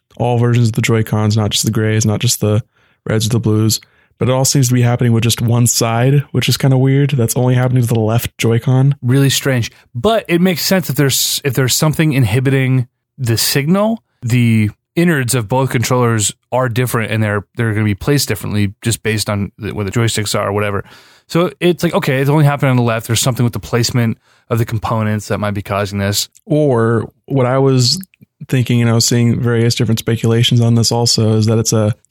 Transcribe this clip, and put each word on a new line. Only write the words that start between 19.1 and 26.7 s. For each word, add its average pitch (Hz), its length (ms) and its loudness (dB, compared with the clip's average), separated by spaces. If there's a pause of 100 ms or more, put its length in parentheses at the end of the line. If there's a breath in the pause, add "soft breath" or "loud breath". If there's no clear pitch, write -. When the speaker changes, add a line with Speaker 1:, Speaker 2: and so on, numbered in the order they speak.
Speaker 2:
on 101 300 -4
the, 104 160 -10
where 101 100 -6
the 95 60 -6
joysticks 110 480 -2
are 104 100 -2
or 101 40 -2
whatever. 101 320 -2 (420 loud breath)
So 175 320 0
it's 175 240 0
like, 170 120 0
okay, 139 260 -2
it's 139 100 0
only 151 140 4
happening 143 260 2
on 127 60 2
the 123 80 2
left. 113 240 -2
There's 113 120 -2
something 127 220 -2
with 120 120 0
the 113 40 -8
placement 120 600 -2 (300 soft breath)
of 120 100 0
the 117 60 0
components 107 640 -4
that 101 100 -4
might 104 140 -4
be 98 100 -6
causing 101 360 -4
this. 101 300 -2 (160)
Speaker 1:
Or 117 680 0 (140)